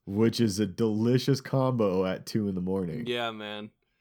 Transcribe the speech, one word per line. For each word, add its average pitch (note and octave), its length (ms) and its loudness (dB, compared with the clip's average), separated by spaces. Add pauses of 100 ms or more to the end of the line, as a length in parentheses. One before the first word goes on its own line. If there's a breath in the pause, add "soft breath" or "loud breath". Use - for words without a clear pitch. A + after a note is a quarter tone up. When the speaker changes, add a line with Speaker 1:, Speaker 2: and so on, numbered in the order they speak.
Speaker 1:
Which A2 360 2
is G2+ 180 2
a G#2+ 60 2
delicious A#2 760 2
combo A2+ 640 0
at F#2 200 -4
two G#2+ 220 -2
in G2 80 -2
the F2+ 60 -2
morning. F2+ 440 -4
Speaker 2:
Yeah, A#2+ 260 -2
man. G#2+ 380 -10 (320)